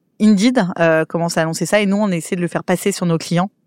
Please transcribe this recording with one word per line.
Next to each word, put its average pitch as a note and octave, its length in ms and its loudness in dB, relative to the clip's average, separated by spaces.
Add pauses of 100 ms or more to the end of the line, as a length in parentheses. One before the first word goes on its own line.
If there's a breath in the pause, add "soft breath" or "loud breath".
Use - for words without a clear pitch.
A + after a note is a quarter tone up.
(200)
Indeed, G#3+ 440 4 (140)
euh, D#3+ 260 4
commence E3+ 320 -4
à E3 60 0
annoncer D#3+ 240 -4
ça G#3 140 2
et G#3 60 0
nous, G3 100 0
on G#3 140 0
essaie F3 260 -4
de F3 40 -6
le F3 80 -2
faire E3 160 -4
passer F#3+ 280 0
sur F3+ 140 -4
nos E3 120 0
clients, F3 320 -2 (160)